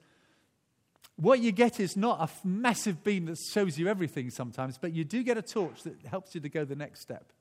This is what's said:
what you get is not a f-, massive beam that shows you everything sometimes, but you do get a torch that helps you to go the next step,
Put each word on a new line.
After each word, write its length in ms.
what 240
you 140
get 260
is 180
not 220
a 60
f-, 200
massive 600
beam 220
that 120
shows 400
you 80
everything 440
sometimes, 480
but 140
you 120
do 180
get 140
a 60
torch 420
that 200
helps 300
you 60
to 80
go 160
the 120
next 240
step, 400